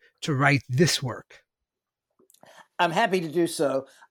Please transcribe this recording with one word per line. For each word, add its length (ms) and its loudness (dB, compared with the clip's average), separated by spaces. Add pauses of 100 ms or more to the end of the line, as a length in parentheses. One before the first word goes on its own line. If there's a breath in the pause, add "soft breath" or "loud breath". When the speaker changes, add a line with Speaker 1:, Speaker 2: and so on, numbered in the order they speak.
(220 soft breath)
Speaker 1:
to 120 -4
write 340 2
this 340 2
work? 420 -12 (1300 loud breath)
Speaker 2:
I'm 140 2
happy 300 0
to 80 -6
do 180 0
so. 400 -2 (240 soft breath)